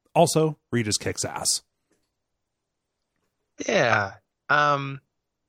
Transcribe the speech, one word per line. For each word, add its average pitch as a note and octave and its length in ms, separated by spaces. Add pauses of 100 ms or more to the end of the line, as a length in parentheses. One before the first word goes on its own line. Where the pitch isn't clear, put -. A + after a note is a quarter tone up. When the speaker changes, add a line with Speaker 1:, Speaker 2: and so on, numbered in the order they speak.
(140)
Speaker 1:
Also, D#3 440 (140)
Regis A2 260
kicks - 280
ass. - 380 (2000)
Speaker 2:
Yeah. A2 460 (360)
Um, C#3 520 (480)